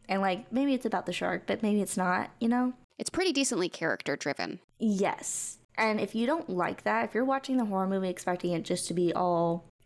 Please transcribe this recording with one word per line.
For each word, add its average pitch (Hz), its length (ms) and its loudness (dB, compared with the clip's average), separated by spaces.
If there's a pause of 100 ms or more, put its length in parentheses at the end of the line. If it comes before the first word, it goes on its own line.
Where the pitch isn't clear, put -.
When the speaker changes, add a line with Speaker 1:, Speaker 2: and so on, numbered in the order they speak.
Speaker 1:
And, 196 140 0
like, 190 300 -2
maybe 269 220 2
it's 247 140 0
about 196 180 -2
the 180 80 -4
shark, 185 320 -2
but - 160 -2
maybe 208 200 4
it's - 160 -2
not, 180 420 0
you 226 100 0
know? 247 240 2 (240)
Speaker 2:
It's - 140 -6
pretty 370 200 2
decently 247 380 2
character-driven. 143 920 -2 (200)
Speaker 1:
Yes. - 800 -2 (180)
And 214 220 0
if - 160 -4
you 226 100 0
don't 330 240 0
like 180 340 -2
that, 220 220 0
if 214 80 -8
you're 220 100 2
watching 269 340 0
the 240 80 2
horror 190 220 0
movie 190 220 0
expecting 180 440 -2
it 165 100 -2
just - 240 -2
to 180 80 -2
be 175 180 4
all, 170 500 2 (220)